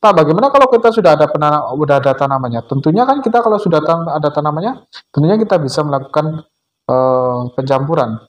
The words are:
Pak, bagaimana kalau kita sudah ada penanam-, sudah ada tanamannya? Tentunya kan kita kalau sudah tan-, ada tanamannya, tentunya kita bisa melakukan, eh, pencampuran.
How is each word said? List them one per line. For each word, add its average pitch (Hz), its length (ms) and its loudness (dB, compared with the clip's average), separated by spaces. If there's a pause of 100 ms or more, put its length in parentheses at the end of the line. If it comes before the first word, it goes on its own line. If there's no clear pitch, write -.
Pak, 202 160 4
bagaimana 165 320 2
kalau 277 240 4
kita 233 240 4
sudah 180 160 4
ada 151 160 4
penanam-, 147 480 -2
sudah 143 240 2
ada 135 160 0
tanamannya? 131 480 -4
Tentunya 156 400 0
kan 277 160 0
kita 233 240 0
kalau 214 160 0
sudah 165 240 0
tan-, 165 240 -2
ada 151 240 -2
tanamannya, 156 560 -6 (240)
tentunya 160 240 2
kita 208 240 0
bisa 143 240 -4
melakukan, 151 560 -4 (480)
eh, 127 500 0 (140)
pencampuran. 135 640 -2 (120)